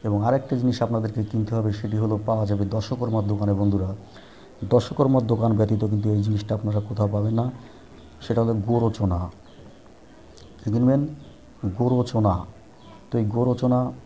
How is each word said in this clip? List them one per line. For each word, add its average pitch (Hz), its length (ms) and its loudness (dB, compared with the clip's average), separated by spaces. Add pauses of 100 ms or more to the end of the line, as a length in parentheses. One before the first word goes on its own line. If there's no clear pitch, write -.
এবং 101 200 2
আরেকটা 135 340 0
জিনিস 123 160 0 (100)
আপনাদেরকে 110 340 -2 (100)
কিনতে 110 240 -2
হবে, 110 240 0
সেটি 107 240 -4
হলো 107 120 0 (140)
পাওয়া 110 220 0
যাবে 101 140 0 (120)
দশকর্মার 110 560 -2
দোকানে। 104 280 0
বন্ধুরা, 98 280 2 (840)
দশকর্মার 131 580 2
দোকান 113 260 2
ব্যতীত 107 240 2 (100)
কিন্তু 104 220 0
এই 107 120 2
জিনিসটা 104 320 -2
আপনারা 104 300 -2
কোথাও 104 260 0
পাবেন 107 260 0
না। 123 60 0 (760)
সেটা 117 180 0
হলো 113 120 2 (140)
গোরচনা। 107 520 2 (1400)
কী - 140 -6
কিনবেন? 131 280 4 (760)
গোরচনা। 120 560 2 (760)
তো - 120 -6
এই 107 140 0
গোরচনা 123 460 2 (240)